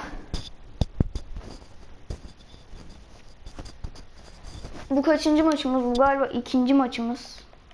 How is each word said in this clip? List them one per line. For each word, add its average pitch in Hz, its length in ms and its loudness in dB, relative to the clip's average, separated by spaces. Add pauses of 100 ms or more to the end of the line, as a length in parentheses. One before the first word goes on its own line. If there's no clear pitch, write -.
(4000)
Bu 277 120 4
kaçıncı 302 420 6
maçımız? 269 400 2
Bu 240 100 2
galiba 269 320 6
ikinci 254 480 2
maçımız. 247 680 0 (340)